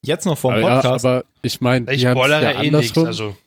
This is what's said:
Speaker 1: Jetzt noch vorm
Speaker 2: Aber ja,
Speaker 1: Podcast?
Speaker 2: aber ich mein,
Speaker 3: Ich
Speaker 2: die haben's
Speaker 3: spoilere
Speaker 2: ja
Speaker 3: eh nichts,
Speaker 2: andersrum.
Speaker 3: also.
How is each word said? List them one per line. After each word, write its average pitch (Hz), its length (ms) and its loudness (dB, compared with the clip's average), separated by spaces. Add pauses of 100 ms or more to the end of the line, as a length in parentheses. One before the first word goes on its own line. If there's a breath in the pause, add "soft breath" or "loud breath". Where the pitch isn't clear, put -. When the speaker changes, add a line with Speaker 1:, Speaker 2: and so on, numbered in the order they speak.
Speaker 1:
Jetzt 160 220 -6
noch 160 140 -2
vorm 123 160 0
Speaker 2:
Aber 110 80 2
ja, 120 140 2
Speaker 1:
Podcast? 127 280 0
Speaker 2:
aber 127 200 0 (180)
ich - 180 -6
mein, 123 300 0
Speaker 3:
Ich 131 100 0
Speaker 2:
die 123 80 2
haben's 123 160 2
Speaker 3:
spoilere 151 180 2 (120)
Speaker 2:
ja - 80 -4
Speaker 3:
eh 147 80 0
nichts, 143 260 2
Speaker 2:
andersrum. 160 100 2
Speaker 3:
also. 107 300 -8 (100)